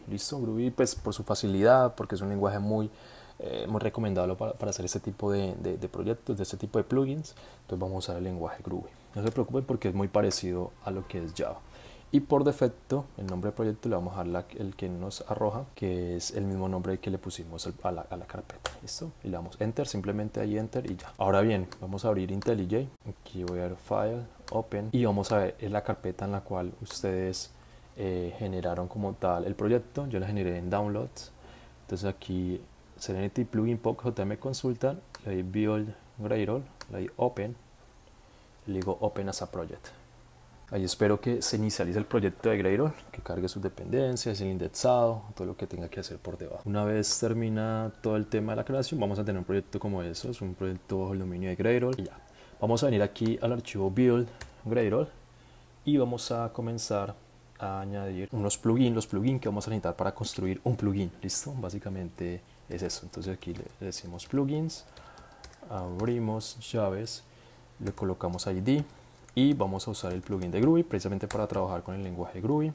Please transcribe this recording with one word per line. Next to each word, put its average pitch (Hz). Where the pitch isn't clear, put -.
¿listo? 104
Groovy, 117
pues, 123
por -
su 104
facilidad, 110
porque 107
es 92
un 98
lenguaje 101
muy, 107
eh, 58
muy 107
recomendable 95
para, 110
para -
hacer 92
este 90
tipo 101
de, 95
de, 87
de 98
proyectos, 101
de 98
este -
tipo 110
de 101
plugins, 135
entonces 90
vamos 95
a -
usar 87
el 90
lenguaje 90
Groovy. -
No 104
se 117
preocupen 131
porque 117
es 92
muy 98
parecido 92
a 98
lo 92
que 87
es 80
Java. -
Y 139
por 139
defecto, 135
el 101
nombre 92
del -
proyecto 110
le 107
vamos 90
a 98
dar 87
la, 90
el 98
que 95
nos 90
arroja, 110
que 90
es 85
el 101
mismo 95
nombre 92
que 104
le 95
pusimos 85
al, 87
a 90
la, 85
a 90
la 87
carpeta, -
¿listo? -
Y -
le 98
damos 87
Enter, 113
simplemente 104
ahí 104
Enter 110
y 92
ya. -
Ahora 98
bien, 101
vamos 95
a 117
abrir 92
IntelliJ. 104
Aquí -
voy 90
a 90
dar 90
File, 107
Open, 110
y 120
vamos 101
a 107
ver, 92
es 104
la 104
carpeta 98
en 101
la 98
cual 90
ustedes, 92
eh, 90
generaron 90
como 101
tal 87
el 98
proyecto. 120
Yo 113
la 95
generé 95
en 87
Downloads. 104
Entonces 98
aquí 92
Serenity 98
Plugin 113
Pog 113
J 117
M 101
Consultant, 131
le 98
doy 92
Build 107
Grayrol, 110
le 98
doy -
Open, 117
le 101
digo 95
Open 101
as -
a 92
Project. 82
Ahí 98
espero 104
que 120
se -
inicialice 101
el 104
proyecto 101
de 107
Grayrol, 101
que -
cargue 90
sus 98
dependencias, 117
el 98
indexado, 113
todo 92
lo 92
que 101
tenga 85
que 98
hacer 85
por 87
debajo. 90
Una 104
vez 107
termina 110
todo 110
el 107
tema 110
de 110
la 113
creación, 135
vamos 101
a 107
tener 98
un 87
proyecto 98
como 98
eso, 85
es 120
un 95
proyecto 95
bajo 95
el 98
dominio 92
de 90
Grayrol 123
y 92
ya. -
Vamos 113
a 143
venir 110
aquí 113
al 117
archivo 101
Build 120
Grayrol 117
y 147
vamos 123
a 117
comenzar 110
a 98
añadir 98
unos 101
plugins, 117
los 110
plugins 123
que -
vamos 101
a 107
necesitar 92
para 95
construir 95
un 120
plugin, 98
¿listo? 135
Básicamente 95
es 87
eso. 90
Entonces 92
aquí 90
le -
decimos 87
plugins, 147
abrimos 110
llaves, 104
le 98
colocamos 90
I 92
D 135
y 139
vamos 95
a 110
usar 92
el 92
plugin 92
de 90
Groovy 165
precisamente 98
para 107
trabajar 92
con 92
el 98
lenguaje 87
Groovy. 151